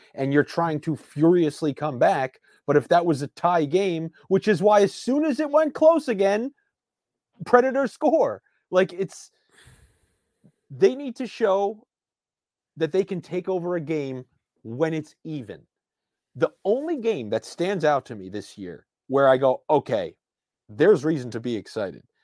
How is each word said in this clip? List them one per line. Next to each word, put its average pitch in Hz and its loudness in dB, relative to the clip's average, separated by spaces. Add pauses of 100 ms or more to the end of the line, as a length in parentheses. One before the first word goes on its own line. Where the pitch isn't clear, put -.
(160)
and 135 -2
you're 143 4
trying 165 -4
to 156 -4
furiously 156 0
come 143 -6
back. 147 0 (260)
But 143 2
if 139 2
that 170 4
was 147 0
a 139 -8
tie 175 0
game, 165 -2 (180)
which 190 0
is 175 2
why 208 6
as 196 2
soon 285 -2
as 294 -2
it 302 -2
went 302 2
close 311 4
again, 208 0 (960)
Predators 254 2
score. 220 0 (300)
Like, 180 2
it's, - -10 (1400)
they 190 2
need 269 -10
to 254 -6
show 202 -2 (880)
that 156 -4
they 190 2
can 185 -8
take 180 -8
over 180 -4
a 165 -4
game 135 -6 (380)
when 139 -4
it's 156 -8
even. 113 -12 (720)
The 151 0 (140)
only 285 -2
game 196 -4
that 110 -4
stands 175 -4
out 143 2
to 120 -12
me 95 -14
this 101 -12
year 90 -14 (220)
where 139 2
I 131 6
go, 131 0
"Okay, 110 -2 (540)
there's 143 2
reason 131 -2
to 117 -8
be 117 -6
excited," 98 -8 (200)